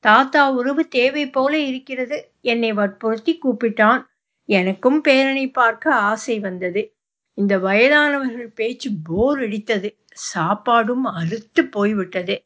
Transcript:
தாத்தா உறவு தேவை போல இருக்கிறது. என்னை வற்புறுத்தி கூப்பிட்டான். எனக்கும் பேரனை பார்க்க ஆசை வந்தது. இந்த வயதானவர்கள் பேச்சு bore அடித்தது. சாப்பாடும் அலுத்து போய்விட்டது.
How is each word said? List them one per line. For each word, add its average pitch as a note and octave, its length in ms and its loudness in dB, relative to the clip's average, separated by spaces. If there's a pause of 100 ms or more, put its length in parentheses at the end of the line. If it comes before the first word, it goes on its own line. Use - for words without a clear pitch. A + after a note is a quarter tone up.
தாத்தா C4 380 6 (100)
உறவு C4+ 360 -2
தேவை C4+ 380 0
போல C4+ 340 0
இருக்கிறது. C4 580 -6 (260)
என்னை A#3 280 0
வற்புறுத்தி A3 600 -2
கூப்பிட்டான். A3+ 680 0 (460)
எனக்கும் G3 520 2
பேரனை C4+ 480 2
பார்க்க B3 540 0
ஆசை G#3+ 360 -2
வந்தது. F#3 440 -6 (560)
இந்த G3+ 200 2
வயதானவர்கள் B3 920 2
பேச்சு B3 360 -6 (140)
bore A3 380 0
அடித்தது. G#3+ 500 -4 (300)
சாப்பாடும் A3+ 880 0
அலுத்து F#3+ 580 -2
போய்விட்டது. G3 800 -2